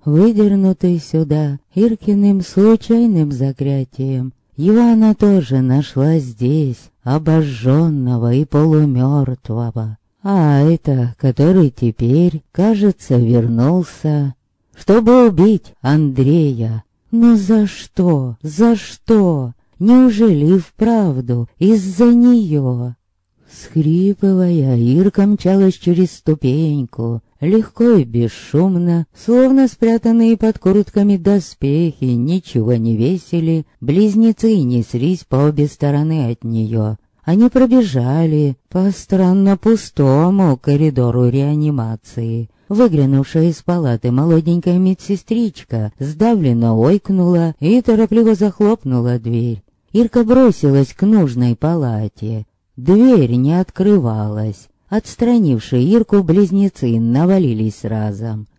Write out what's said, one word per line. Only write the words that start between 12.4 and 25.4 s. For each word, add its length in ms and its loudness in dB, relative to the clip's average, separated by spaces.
кажется, 680 0
вернулся, 1160 -2
чтобы 520 4
убить 540 0
Андрея. 1000 0
Но 240 4
за 320 0
что? 720 -4
За 320 0
что? 800 -2
Неужели 760 4
и 20 2
вправду 920 -2
из-за 460 2
неё? 880 2
Всхрипывая, 1200 0
Ирка 500 2
мчалась 480 0